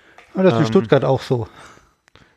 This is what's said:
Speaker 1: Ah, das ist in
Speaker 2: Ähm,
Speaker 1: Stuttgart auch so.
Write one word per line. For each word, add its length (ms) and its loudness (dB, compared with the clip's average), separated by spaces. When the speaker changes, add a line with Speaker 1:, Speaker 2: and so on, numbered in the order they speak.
Speaker 1:
Ah, 80 -2
das 100 4
ist 60 0
in 80 2
Speaker 2:
Ähm, 40 -2
Speaker 1:
Stuttgart 360 0
auch 160 -2
so. 260 -6